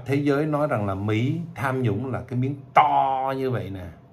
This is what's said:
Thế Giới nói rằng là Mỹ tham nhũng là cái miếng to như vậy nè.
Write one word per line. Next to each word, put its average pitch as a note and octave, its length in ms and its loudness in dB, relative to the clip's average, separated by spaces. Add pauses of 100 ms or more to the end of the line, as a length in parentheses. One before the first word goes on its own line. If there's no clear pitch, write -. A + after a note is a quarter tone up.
Thế C#3 100 0
Giới C#3+ 300 2
nói D3+ 220 0
rằng A2 180 0
là F#2+ 100 -2
Mỹ A2 440 0 (160)
tham C3 260 -2
nhũng B2 300 0
là G#2 160 -4
cái B2+ 120 -4
miếng C3+ 160 0 (180)
to C3+ 640 4
như C3 140 -2
vậy F#2+ 180 -4
nè. F#2 160 -10 (280)